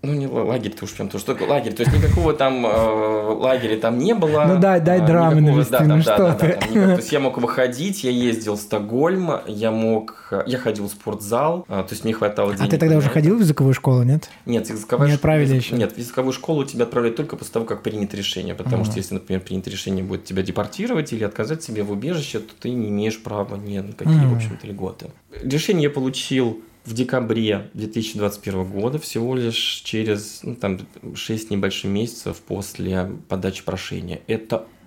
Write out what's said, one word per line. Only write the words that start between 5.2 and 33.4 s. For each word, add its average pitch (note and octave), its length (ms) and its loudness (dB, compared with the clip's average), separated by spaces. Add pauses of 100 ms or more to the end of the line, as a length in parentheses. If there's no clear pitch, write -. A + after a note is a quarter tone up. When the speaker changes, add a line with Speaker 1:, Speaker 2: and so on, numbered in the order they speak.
Speaker 1:
никакого, D3 160 6
Speaker 2:
навести, D3 160 2
Speaker 1:
да, - 100 4
Speaker 2:
ну D3+ 60 6
Speaker 1:
да, D3+ 60 6
да, D#3+ 60 6
Speaker 2:
что A2 160 4
Speaker 1:
да, F3 180 6
Speaker 2:
ты? D#3 120 2
Speaker 1:
да, C#3 60 4
там - 180 -2
никак. A2+ 160 6
То F#3 140 6
есть - 100 -6
я D3 80 4
мог C3 200 0
выходить, B2+ 680 0
я B2+ 60 2
ездил A2+ 440 0
в G#2 60 -6
Стокгольм, D3 680 0 (160)
я G#2+ 240 -2
мог, A2 600 -2
э, G2 160 0
я B2 120 -2
ходил G#2 280 -2
в G2+ 40 -8
спортзал, A#2 760 -2
а, G2 160 -4
то - 100 -8
есть G#2 120 -10
мне A2 80 0
хватало G#2 400 0
Speaker 2:
А - 20 -4
Speaker 1:
денег C3 160 0
Speaker 2:
ты D#3+ 60 2
тогда D#3+ 160 4
Speaker 1:
на D#3 60 6
Speaker 2:
уже C#3 80 2
Speaker 1:
это. - 80 0
Speaker 2:
ходил E3 220 4
в A3+ 40 4
языковую C#3 320 4
школу, B2+ 300 4
нет? C#3+ 260 2 (160)
Speaker 1:
Нет, A2+ 240 -2
языковая A#2+ 380 2
Speaker 2:
Не D3 40 6
Speaker 1:
ш-, D3 40 6
Speaker 2:
отправили D3+ 400 4
Speaker 1:
язык-, B2 100 2
Speaker 2:
ещё? - 100 -4
Speaker 1:
нет, A2 160 2
в - 60 -14
языковую B2+ 340 -2
школу C#3+ 320 -2
тебя A#2+ 220 0
отправляют A#2 320 0
только A2+ 180 -4
после - 180 -12
того, A2+ 120 -2
как G#2 180 -6
принято G#2+ 320 -4
решение, F2+ 400 -6
потому A2+ 280 0
Speaker 2:
Ага. G#2+ 80 0
Speaker 1:
что A2 80 -4
если, G2 160 -6
например, F#2 260 -4
принято F#2 280 -6
решение F#2+ 360 -4
будет F#2 180 -6
тебя F#2+ 180 -4
депортировать D#3 680 -4
или A2 140 -4
отказать A2+ 340 -4
тебе G#2+ 240 -6
в G#2 80 -4
убежище, C3+ 480 -4
то - 180 -14
ты - 120 -8
не A#2+ 180 -4
имеешь G#2 340 -2
права G2+ 360 -6
ни G2+ 220 -8
на G2+ 120 -10
какие, D#3+ 240 0
Speaker 2:
Мгм. C3 180 6
Speaker 1:
в - 40 2
общем-то, A2 300 -6
льготы. F#2+ 400 -10 (360)
Решение D#3 400 0
я D3 60 2
получил C3 720 -2 (240)
в A2+ 80 -10
декабре A2+ 800 0
две G#2+ 140 -8
тысячи A2+ 300 -6
двадцать G#2 240 -2
первого F#2+ 220 -2
года, G2+ 340 -4
всего B2 380 -4
лишь A#2 480 -2
через, G#2+ 600 -4
ну, A#2+ 120 -8
там, F#2+ 240 -4 (360)
шесть - 360 -6
небольшим G2 400 -2
месяцев G2+ 460 -4
после F#2 760 -6 (160)
подачи F#2+ 380 -4